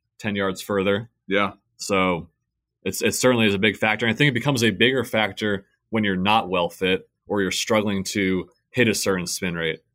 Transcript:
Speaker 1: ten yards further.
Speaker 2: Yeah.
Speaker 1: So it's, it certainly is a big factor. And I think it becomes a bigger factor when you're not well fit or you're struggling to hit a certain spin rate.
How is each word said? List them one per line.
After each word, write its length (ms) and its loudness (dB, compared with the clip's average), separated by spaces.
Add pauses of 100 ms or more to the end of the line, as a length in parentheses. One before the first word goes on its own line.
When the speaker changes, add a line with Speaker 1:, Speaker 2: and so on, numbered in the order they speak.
(180)
Speaker 1:
ten 180 -6
yards 260 -2
further. 480 0 (180)
Speaker 2:
Yeah. 260 0 (240)
Speaker 1:
So 520 0 (540)
it's, 180 -6
it 140 0
certainly 300 4
is 80 4
a 60 0
big 180 2
factor. 280 0
And 80 2
I 40 -6
think 120 4
it 40 -2
becomes 300 0
a 80 4
bigger 340 2
factor 600 -2 (240)
when 140 0
you're 140 2
not 320 2
well 200 0
fit 380 -2 (200)
or 140 -2
you're 100 0
struggling 520 0
to 460 -2 (220)
hit 180 2
a 60 0
certain 320 -2
spin 280 -6
rate. 240 -4 (160)